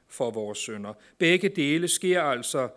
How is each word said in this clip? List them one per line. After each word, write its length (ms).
for 220
vores 280
synder. 360
Begge 300
dele 400
sker 340
altså 540